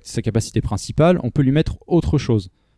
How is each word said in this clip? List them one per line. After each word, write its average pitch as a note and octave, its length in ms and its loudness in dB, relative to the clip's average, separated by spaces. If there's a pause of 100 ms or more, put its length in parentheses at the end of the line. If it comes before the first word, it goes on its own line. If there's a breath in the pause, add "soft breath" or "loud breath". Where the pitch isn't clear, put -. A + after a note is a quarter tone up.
sa - 200 -8
capacité A2 400 -2
principale, D#3 640 0
on - 80 -4
peut D3 120 2
lui C3 80 2
mettre D3+ 260 0 (100)
autre D#3+ 300 2
chose. A2 320 0 (280)